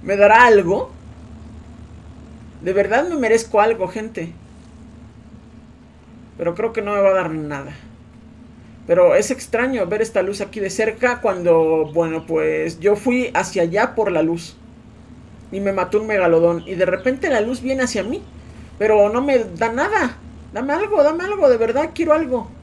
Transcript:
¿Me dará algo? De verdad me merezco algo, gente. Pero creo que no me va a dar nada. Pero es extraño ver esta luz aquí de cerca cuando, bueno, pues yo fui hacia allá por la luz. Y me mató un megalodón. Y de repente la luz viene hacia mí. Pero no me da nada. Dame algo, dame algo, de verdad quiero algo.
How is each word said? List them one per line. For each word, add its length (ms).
¿Me 120
dará 280
algo? 460
De 120
verdad 360
me 60
merezco 440
algo, 280
gente. 440
Pero 160
creo 200
que 100
no 100
me 80
va 80
a 40
dar 180
nada. 400
Pero 300
es 160
extraño 560
ver 160
esta 180
luz 200
aquí 180
de 100
cerca 520
cuando, 720
bueno, 360
pues 520
yo 160
fui 380
hacia 300
allá 320
por 160
la 100
luz. 340
Y 80
me 140
mató 260
un 60
megalodón. 600
Y 80
de 100
repente 440
la 120
luz 200
viene 200
hacia 220
mí. 180
Pero 320
no 140
me 160
da 320
nada. 460
Dame 200
algo, 280
dame 220
algo, 260
de 80
verdad 380
quiero 180
algo. 340